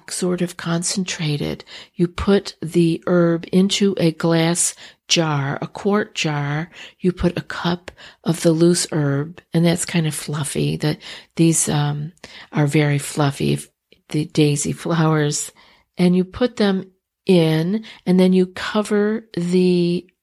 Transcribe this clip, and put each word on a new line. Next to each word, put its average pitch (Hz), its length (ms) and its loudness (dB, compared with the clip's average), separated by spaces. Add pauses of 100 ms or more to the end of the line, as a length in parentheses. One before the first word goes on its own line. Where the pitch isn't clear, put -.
(100)
sort 180 320 -2
of 175 140 -4
concentrated. 170 1080 -4 (300)
You 175 140 0
put - 520 0
the 165 460 0
herb 170 460 2
into 196 460 2
a 165 120 2
glass 165 640 0 (320)
jar, 147 560 -2
a - 60 -6
quart - 480 -2
jar. 147 520 -2 (300)
You 180 140 0
put 175 260 -2
a - 40 -4
cup - 500 -6 (320)
of - 180 -2
the 170 80 4
loose 170 400 2
herb, 143 500 -4 (140)
and 165 100 2
that's 170 200 0
kind 165 240 -2
of 147 80 -4
fluffy. 147 600 -4
The, 151 220 -4 (380)
these, 165 320 2
um, 147 440 -2 (380)
are 151 160 0
very 147 320 2
fluffy, 143 640 -2 (480)
the 151 160 -4
daisy 147 480 0
flowers. 156 800 -2 (440)
And 180 200 4
you 185 80 2
put 247 320 -4
them 196 340 0 (360)
in, 170 580 2 (220)
and 185 120 4
then 185 140 4
you 185 140 4
cover 208 920 -2
the 175 720 2 (120)